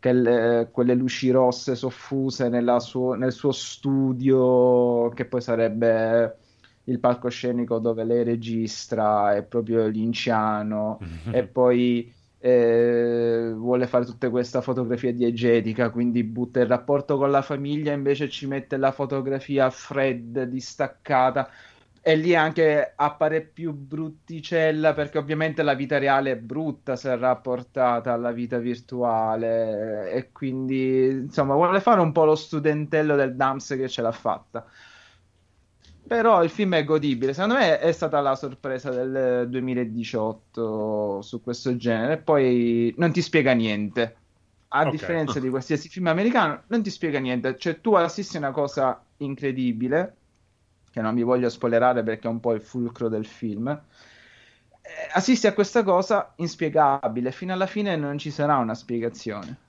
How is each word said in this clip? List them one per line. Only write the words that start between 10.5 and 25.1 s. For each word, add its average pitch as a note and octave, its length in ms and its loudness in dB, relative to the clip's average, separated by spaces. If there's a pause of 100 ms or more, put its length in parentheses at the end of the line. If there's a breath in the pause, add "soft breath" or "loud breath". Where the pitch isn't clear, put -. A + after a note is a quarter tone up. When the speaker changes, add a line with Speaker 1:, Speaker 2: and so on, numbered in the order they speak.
Speaker 2:
<laughs> E2 300 -10
Speaker 1:
e A#2+ 160 0
poi, B2 680 2 (260 soft breath)
eh, A#2 1160 2
vuole B2 320 0
fare B2 180 2
tutta B2 260 -4
questa B2 300 -2
fotografia B2 520 -2
diegetica, A#2 760 2
quindi A#2+ 340 0
butta A#2+ 360 -4
il A#2+ 60 4
rapporto C#3 500 0
con C#3 140 0
la C#3 120 2
famiglia, D3 500 -4
invece C#3 360 -2
ci - 200 -10
mette C3+ 280 -6
la C3+ 140 2
fotografia C3+ 800 -2
fredda, B2+ 720 -4
distaccata, C3 1040 -2 (560 loud breath)
e D#3+ 120 6
lì E3 180 4
anche D#3 600 2
appare D#3 460 0
più D#3+ 300 -10
brutticella, D#3 1200 -2
perché D3+ 260 -2